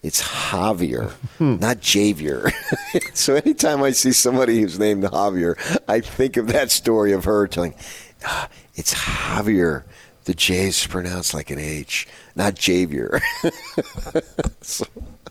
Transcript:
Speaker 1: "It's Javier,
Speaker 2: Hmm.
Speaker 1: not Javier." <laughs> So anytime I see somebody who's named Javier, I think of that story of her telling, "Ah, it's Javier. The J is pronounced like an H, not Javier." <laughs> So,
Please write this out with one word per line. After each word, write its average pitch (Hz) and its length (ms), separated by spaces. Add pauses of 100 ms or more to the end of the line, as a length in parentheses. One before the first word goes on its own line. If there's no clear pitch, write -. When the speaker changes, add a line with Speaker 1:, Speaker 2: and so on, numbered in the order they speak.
Speaker 1:
"It's - 200
Javier, 87 880 (260)
Speaker 2:
Hmm. 135 200
Speaker 1:
not 113 240
Javier." 78 720 (320)
<laughs> - 300
So - 220
anytime 175 480
I 135 80
see 127 220
somebody 123 480
who's 92 180
named 104 240
Javier, 90 540 (300)
I 110 120
think 127 380
of 110 100
that 120 240
story 110 400
of 92 140
her 104 220
telling, 85 260 (520)
"Ah, - 220 (280)
it's - 180
Javier. 90 920 (400)
The 92 100
J 92 340
is - 200
pronounced 90 460
like 73 180
an 71 80
H, 76 480 (280)
not 98 200
Javier." 85 680 (220)
<laughs> - 1200
So, - 240 (460)